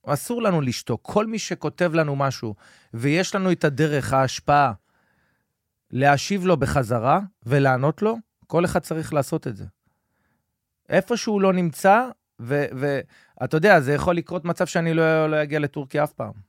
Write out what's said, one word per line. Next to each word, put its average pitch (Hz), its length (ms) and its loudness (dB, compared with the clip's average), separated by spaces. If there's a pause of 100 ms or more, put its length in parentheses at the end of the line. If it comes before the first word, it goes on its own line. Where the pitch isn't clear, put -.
אסור 233 360 -4
לנו 185 180 2
לשתוק. 123 420 -4
כל 214 240 -2
מי 220 120 -6
שכותב 170 560 -4
לנו 151 220 0
משהו, 131 380 -4 (400)
ויש 143 400 0
לנו 190 180 0
את 170 120 0
הדרך, 147 480 0
ההשפעה, 135 600 2 (1200)
להשיב 143 560 2
לו 180 100 6
בחזרה 127 640 2 (260)
ולענות 135 560 2
לו, 220 140 0 (300)
כל 170 180 0
אחד - 160 -2
צריך 160 340 -8
לעשות 151 320 -2
את 120 100 -8
זה. 98 80 -14 (1200)
איפה 190 280 0
שהוא 208 240 -2
לא 190 120 4
נמצא, 190 560 2 (320)
ו-, 139 240 -2 (120)
ו-, 139 240 -2 (440)
אתה 131 120 -2
יודע, 170 240 6
זה 135 140 0
יכול 156 220 0
לקרות 170 280 -6
מצב 170 220 -2
שאני 165 280 -2
לא, 160 360 2
לא 151 120 0
אגיע 151 160 -4
לטורקיה 147 460 -2
אף 147 80 -6
פעם. 107 200 -10 (160)